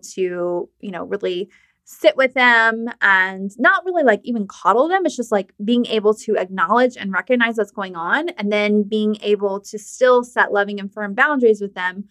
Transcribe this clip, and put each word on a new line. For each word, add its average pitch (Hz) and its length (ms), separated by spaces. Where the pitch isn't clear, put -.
to, 175 540
you 202 100
know, 175 140
really 185 440
sit - 320
with 262 180
them 226 540
and 190 580
not 349 280
really, 349 160
like, 214 200
even 226 240
coddle 226 420
them. 370 180
It's 269 100
just, 233 160
like, 202 220
being 240 220
able 214 280
to 214 220
acknowledge 190 640
and 196 140
recognize 233 440
what's 208 140
going 190 260
on 220 340
and 208 220
then 208 300
being 214 400
able 202 380
to 214 180
still 247 440
set 240 300
loving 202 260
and 196 140
firm 202 220
boundaries 240 480
with 196 120
them 185 360